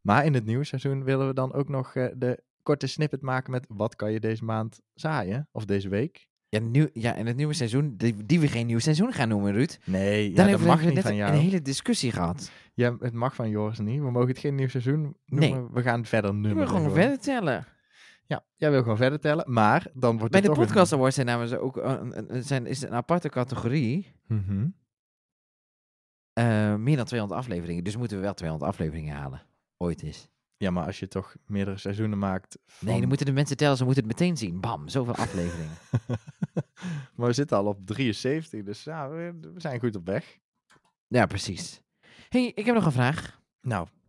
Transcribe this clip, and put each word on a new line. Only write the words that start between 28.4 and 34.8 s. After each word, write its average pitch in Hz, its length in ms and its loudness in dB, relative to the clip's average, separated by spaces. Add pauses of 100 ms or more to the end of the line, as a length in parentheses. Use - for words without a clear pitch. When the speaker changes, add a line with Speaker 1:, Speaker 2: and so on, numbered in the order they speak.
Speaker 2:
afleveringen 78 460 -6
halen. 69 260 -10 (340)
Ooit 87 260 -4
eens. - 260 -12 (280)
Speaker 1:
Ja, 98 140 -2
maar 90 160 -2
als 95 140 -8
je 95 80 -8
toch - 280 -8 (100)
meerdere 98 300 -4
seizoenen 101 420 -4
maakt 95 480 -4
van - 220 -10
Speaker 2:
Nee, 117 100 2
dan 123 100 0
moeten 139 180 0
de 139 60 0
mensen 139 240 0
tellen, 143 200 4
ze 127 80 0
moeten 131 240 2
het 110 100 -4
meteen 175 180 2
zien. 95 240 -4
Bam, 95 280 -4